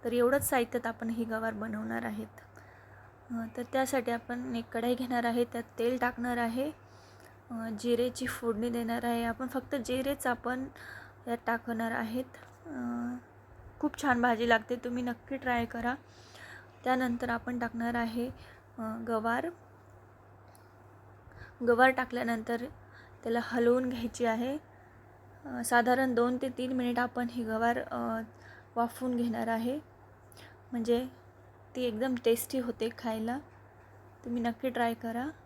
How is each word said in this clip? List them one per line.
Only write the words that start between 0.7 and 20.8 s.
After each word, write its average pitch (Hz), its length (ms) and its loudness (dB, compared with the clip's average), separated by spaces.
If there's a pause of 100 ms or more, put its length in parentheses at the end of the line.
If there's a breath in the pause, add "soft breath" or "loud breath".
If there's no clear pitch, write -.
आपण 226 240 -4
ही 226 140 0
गवार 220 280 -2
बनवणार 220 520 -4
आहेत. 220 220 -4 (1040 loud breath)
अ, 240 40 -6 (220)
तर 247 60 -4 (100)
त्यासाठी 262 380 2
आपण 240 460 -4
एक 233 160 -2
कढाई 240 220 2
घेणार 247 300 0
आहे, 240 200 4
त्यात 240 180 -6 (160)
तेल 240 180 2
टाकणार 240 400 0
आहे, 240 360 0 (800 loud breath)
अ, 240 40 -8 (260)
जिरेची 240 460 2
फोडणी 233 440 0
देणार 233 340 -2
आहे. 233 200 2
आपण 233 220 -2
फक्त 262 280 -4
जिरेच 262 520 0
आपण 254 420 -2 (600 loud breath)
यात 233 180 0
टाकणार 226 440 0
आहेत. 240 460 -4 (300)
अ, 240 480 -4 (680)
खूप 294 220 -2
छान 247 200 2
भाजी 233 260 4
लागते, 233 280 4
तुम्ही 240 260 -4
नक्की 247 340 -6
ट्राय 247 280 0
करा. 240 300 -2 (920 loud breath)
त्यानंतर 247 440 2
आपण 240 300 -2
टाकणार 233 360 -2
आहे, 233 360 0 (480 loud breath)
अ, 240 40 -6 (260)
गवार. 233 380 0 (2250 loud breath)